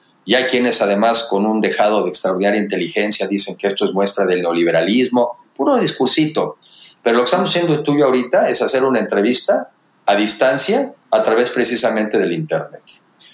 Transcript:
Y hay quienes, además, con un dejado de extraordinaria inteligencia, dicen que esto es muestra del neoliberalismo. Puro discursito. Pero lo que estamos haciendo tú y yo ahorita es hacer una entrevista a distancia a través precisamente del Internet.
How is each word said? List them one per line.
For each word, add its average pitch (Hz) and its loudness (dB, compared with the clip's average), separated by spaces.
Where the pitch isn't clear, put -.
Y 110 2
hay 127 2
quienes, 123 0
además, 110 2
con 98 0
un 107 0
dejado 104 0
de - -2
extraordinaria 101 0
inteligencia, 104 -2
dicen - -2
que - -4
esto 98 -2
es 90 -2
muestra 98 -2
del 90 0
neoliberalismo. 87 0
Puro 262 2
discursito. - 0
Pero 117 2
lo 123 4
que 123 2
estamos 180 2
haciendo 165 0
tú 147 0
y 147 2
yo 143 4
ahorita 127 2
es - 0
hacer 131 2
una 127 2
entrevista 107 0
a 101 4
distancia 135 0
a - 2
través 117 2
precisamente 113 0
del 95 0
Internet. - -6